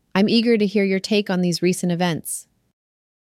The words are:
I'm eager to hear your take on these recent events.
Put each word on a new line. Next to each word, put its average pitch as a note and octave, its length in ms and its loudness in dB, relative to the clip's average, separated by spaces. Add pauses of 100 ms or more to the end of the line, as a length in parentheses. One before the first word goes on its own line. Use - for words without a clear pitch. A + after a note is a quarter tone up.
(140)
I'm G3+ 140 2
eager A#3 300 2
to G#3+ 80 2
hear G3 180 0
your F#3+ 160 0
take G3+ 300 -2
on F#3 100 0
these F3 220 0
recent F3+ 280 0
events. E3+ 600 -4 (760)